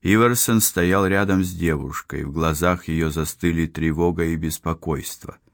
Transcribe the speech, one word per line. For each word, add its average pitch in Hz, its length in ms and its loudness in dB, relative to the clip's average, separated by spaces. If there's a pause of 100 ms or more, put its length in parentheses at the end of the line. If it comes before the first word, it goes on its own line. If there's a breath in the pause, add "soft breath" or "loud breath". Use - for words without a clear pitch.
Иверсон 113 580 4
стоял 92 460 2
рядом 95 380 2
с 90 100 -6
девушкой, 73 680 -4
в 71 80 -8
глазах 80 560 0
её 80 220 0
застыли 82 580 -2
тревога 80 560 -2
и 82 100 -2
беспокойство. 80 1040 -6 (160)